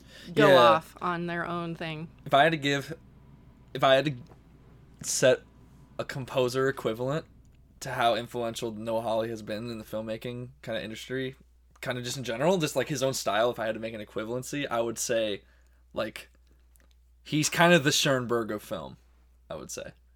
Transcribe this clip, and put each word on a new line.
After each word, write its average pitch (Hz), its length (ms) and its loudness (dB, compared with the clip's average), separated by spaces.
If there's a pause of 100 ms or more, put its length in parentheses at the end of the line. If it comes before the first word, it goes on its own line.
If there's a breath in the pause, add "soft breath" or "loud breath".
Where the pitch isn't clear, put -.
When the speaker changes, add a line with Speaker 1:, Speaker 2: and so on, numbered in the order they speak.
(340 loud breath)
Speaker 1:
go 151 140 8
Speaker 2:
Yeah. 139 100 10
Speaker 1:
off 160 440 6
on 175 240 -2
their 170 200 -4
own 170 280 -6
thing. 160 340 -8 (160)
Speaker 2:
If - 80 -2
I 143 120 8
had 165 80 4
to 160 60 -2
give, 139 360 -2 (800)
if 135 100 0
I 135 100 8
had 139 120 6
to 151 80 0 (880)
set - 380 4 (580)
a - 60 -8
composer 131 640 0
equivalent 131 580 -4 (540)
to 131 100 -10
how 120 240 2
influential 117 580 -4
Noah 113 300 -4
Hawley 113 260 0
has 113 140 -8
been 107 280 -8
in 113 80 -10
the 107 60 -14
filmmaking 113 640 -8 (140)
kind 113 160 -6
of - 60 -6
industry, 131 520 -8 (460)
kind 131 160 -6
of 123 60 -8
just 123 120 -8
in 135 80 -8
general, 131 320 2
just, 151 180 -2
like, 127 140 0
his 131 140 -4
own 135 120 0
style, 110 360 2
if 110 80 -6
I 110 80 -4
had 110 80 -2
to 110 60 -10
make 113 140 -8
an 104 100 -10
equivalency, 127 640 -6
I 117 100 0
would 117 180 -4
say, 110 440 -2 (500)
like, 110 380 -8 (920)
he's 147 280 -2
kind 175 240 6
of 156 100 4
the 147 80 2
Schoenberg 120 580 0
of 107 120 -6
film, 71 340 -12 (540)
I 82 60 -10
would - 140 -14
say. - 220 -12 (240)